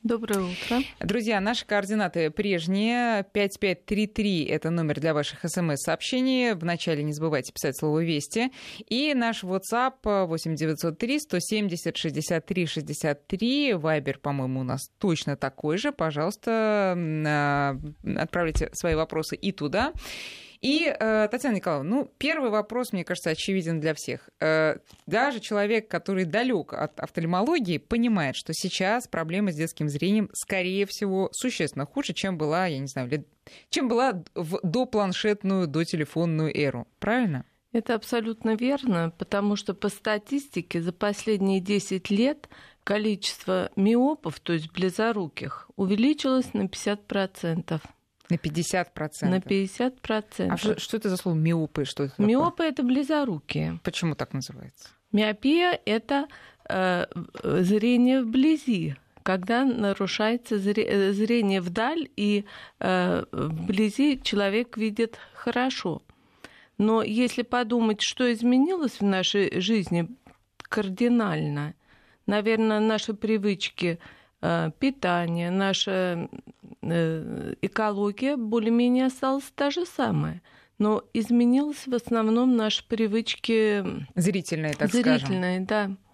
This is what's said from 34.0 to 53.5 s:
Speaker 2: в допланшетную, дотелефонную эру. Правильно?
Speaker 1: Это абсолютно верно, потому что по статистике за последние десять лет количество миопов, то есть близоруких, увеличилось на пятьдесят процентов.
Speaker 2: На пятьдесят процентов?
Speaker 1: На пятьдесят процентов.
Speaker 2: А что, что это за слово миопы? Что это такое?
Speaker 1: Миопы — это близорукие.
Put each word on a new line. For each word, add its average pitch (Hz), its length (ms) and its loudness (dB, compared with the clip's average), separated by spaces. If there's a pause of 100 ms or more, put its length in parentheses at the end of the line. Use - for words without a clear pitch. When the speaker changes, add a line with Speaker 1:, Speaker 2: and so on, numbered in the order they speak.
Speaker 2:
в 170 280 -4
допланшетную, 196 1040 0
дотелефонную 156 880 0
эру. 123 300 -2 (120)
Правильно? 202 440 0 (300)
Speaker 1:
Это 233 200 0
абсолютно 220 600 -2
верно, 226 640 0
потому 202 400 0
что 202 160 -6
по 202 160 -2
статистике 208 920 -4
за 170 120 -4
последние 202 640 0
десять 190 500 -2
лет 247 380 2 (380)
количество 202 880 -2
миопов, 233 640 2
то - 140 -2
есть 160 180 -2
близоруких, 190 1040 -4
увеличилось 254 800 2
на 196 160 0
пятьдесят 208 360 -4
процентов. 170 760 -2 (480)
Speaker 2:
На 170 80 2
пятьдесят 170 560 -2
процентов? 180 500 0
Speaker 1:
На - 60 -16
пятьдесят 208 520 0
процентов. 190 540 -2
Speaker 2:
А - 20 -2
что, 214 220 0
что - 180 -6
это 214 120 -2
за 185 80 0
слово 180 180 -2
миопы? 156 500 0
Что - 180 -4
это 135 80 -4
такое? 208 160 2
Speaker 1:
Миопы — 311 380 2
это 294 180 -2
близорукие. 247 1000 0